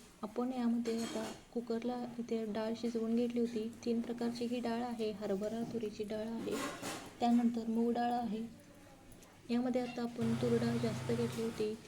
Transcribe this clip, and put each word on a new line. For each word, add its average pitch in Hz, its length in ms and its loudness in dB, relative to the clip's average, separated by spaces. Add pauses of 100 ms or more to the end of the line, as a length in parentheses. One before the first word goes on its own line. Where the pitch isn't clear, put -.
(220)
आपण 240 320 -2
यामध्ये 233 500 2
आता 220 280 -4 (220)
कुकरला 240 520 -2 (140)
इथे 226 260 -2
डाळ 220 360 -2
शिजवून 233 340 0
घेतली 240 240 2
होती. 226 320 0 (140)
तीन 233 160 2
प्रकारची 233 440 -2
ही 247 140 0
डाळ 233 220 0
आहे, 226 300 -2
हरभरा, 208 640 -2
तुरीची 220 300 -4
डाळ 214 240 -4
आहे, 226 280 -2 (640)
त्यानंतर 240 480 6
मूग 233 240 4
डाळ 240 200 2
आहे. 226 320 0 (1080)
यामध्ये 247 280 4
आता 240 220 -4
आपण 233 300 0
तूर 233 240 4
डाळ 233 200 2
जास्त 233 340 0
घेतली 226 320 0
होती, 220 320 0 (120)